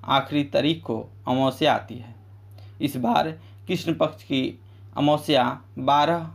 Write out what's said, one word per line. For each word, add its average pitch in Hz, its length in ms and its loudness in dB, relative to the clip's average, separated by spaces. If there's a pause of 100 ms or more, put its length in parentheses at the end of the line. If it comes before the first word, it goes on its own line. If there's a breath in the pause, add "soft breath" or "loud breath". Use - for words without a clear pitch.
आखिरी 139 360 0
तारीख 143 400 0
को 113 160 -4 (280)
अमावस्या 135 460 2
आती 110 220 -4
है। 117 180 -16 (680 loud breath)
इस 143 160 -2
बार 160 320 0 (380 loud breath)
कृष्ण 170 260 -2
पक्ष - 300 -2
की 131 360 -4 (380 soft breath)
अमावस्या 147 460 2 (360)
बारह 151 560 2